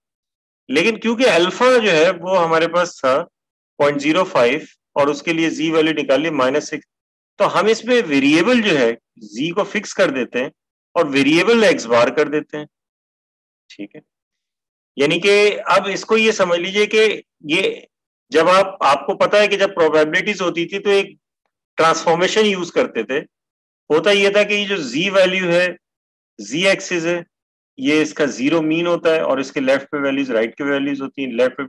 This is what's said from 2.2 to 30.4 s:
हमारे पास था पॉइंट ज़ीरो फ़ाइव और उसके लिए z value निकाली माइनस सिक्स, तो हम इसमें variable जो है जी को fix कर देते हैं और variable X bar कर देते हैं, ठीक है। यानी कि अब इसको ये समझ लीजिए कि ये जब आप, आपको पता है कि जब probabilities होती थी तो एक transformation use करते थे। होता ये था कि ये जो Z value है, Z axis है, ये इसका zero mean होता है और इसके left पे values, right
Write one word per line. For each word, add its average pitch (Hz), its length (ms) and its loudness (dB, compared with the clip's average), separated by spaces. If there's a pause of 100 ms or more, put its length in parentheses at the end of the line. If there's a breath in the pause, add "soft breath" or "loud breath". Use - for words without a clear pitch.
हमारे 165 320 2
पास 170 300 -4
था 131 180 0 (640)
पॉइंट 143 200 2
ज़ीरो 156 260 0
फ़ाइव 143 420 0 (280)
और 143 140 2
उसके 151 240 -4
लिए 160 180 0
z 151 200 -4
value 160 220 2
निकाली 143 380 0
माइनस 139 380 -2
सिक्स, 147 160 -10 (540)
तो 202 80 2
हम 165 220 0
इसमें 226 340 0
variable 160 580 2
जो 196 160 0
है 117 140 2 (340)
जी 120 240 -6
को 180 160 -4
fix - 280 -8
कर 147 180 0
देते 123 280 -6
हैं 143 120 -6 (440)
और 170 140 0
variable 165 540 2
X 139 240 2
bar 120 240 4
कर 147 180 0
देते 151 280 -6
हैं, 151 100 -10 (1000)
ठीक - 260 -18
है। 151 60 -20 (960)
यानी 156 220 0
कि 196 100 0 (420)
अब 196 180 2
इसको 196 280 -2
ये 220 160 2
समझ 175 260 0
लीजिए 190 260 -2
कि 214 380 0 (240)
ये 165 400 -4 (440)
जब 160 180 2
आप, 190 340 2
आपको 147 320 0
पता 185 220 2
है 208 100 4
कि 196 100 -2
जब 196 180 0
probabilities 170 640 0
होती 170 240 -4
थी 196 140 -8
तो 202 120 -4
एक 196 260 0 (600)
transformation 170 680 2
use 185 260 -2
करते 123 320 -2
थे। 131 160 -4 (720)
होता 160 220 2
ये 196 200 4
था 208 120 4
कि 208 100 -2
ये 208 120 -2
जो 196 140 -4
Z 147 300 -4
value 185 380 2
है, 175 300 0 (640)
Z 127 280 -6
axis 185 380 -2
है, 175 180 -4 (540)
ये 151 240 0
इसका 151 260 -2
zero 135 360 -2
mean 165 240 -2
होता 165 260 0
है 160 100 0
और 135 160 -2
इसके 139 200 -8
left 131 280 0
पे 147 120 -6
values, 139 320 -2
right 113 260 -2